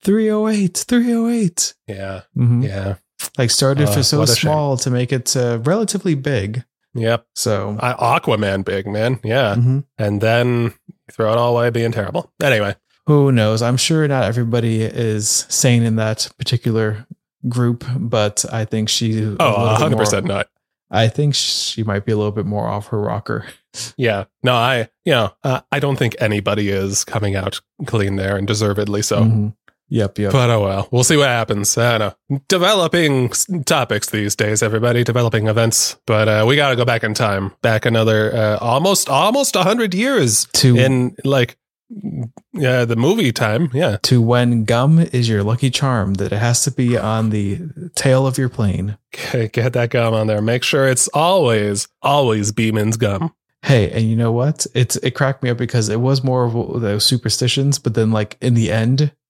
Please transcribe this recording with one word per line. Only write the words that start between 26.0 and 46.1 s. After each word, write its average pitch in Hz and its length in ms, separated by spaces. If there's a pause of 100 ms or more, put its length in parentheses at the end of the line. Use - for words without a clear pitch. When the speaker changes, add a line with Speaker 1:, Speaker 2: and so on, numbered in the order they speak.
Speaker 2:
anybody 104 480
is 98 360
coming 101 300
out 95 280 (240)
clean 98 300
there, 98 200
and 98 100
deservedly 104 540
so. 104 220
Speaker 1:
Mm-hmm. 110 260 (400)
Yep, 107 320
yep. 101 120
Speaker 2:
But 123 180
oh 113 120
well, 98 280
we'll 123 140
see 160 140
what 143 100
happens. 110 480
I 117 220
don't 104 160 (160)
know. 139 180
Developing 170 840
s-, - 160 (200)
topics 120 440
these 104 260
days, 107 260
everybody. 117 420
Developing 117 440
events. 113 480 (100)
But, 107 220
uh, 107 180
we 135 100
gotta 139 200
go 120 100
back 117 180
in 107 80
time. 98 400 (100)
Back 110 220
another, 110 500
uh, 107 240
almost, 139 520
almost 208 460
a 185 60
hundred 214 300
years 190 600
Speaker 1:
To 123 240
Speaker 2:
in, 127 360 (100)
like, 135 340 (960)
yeah, 127 320
the 117 100
movie 135 360
time. 120 420
Yeah. 135 300
Speaker 1:
To 123 180
when 120 420
gum 127 340
is 127 300
your 107 140
lucky 120 280
charm, 117 440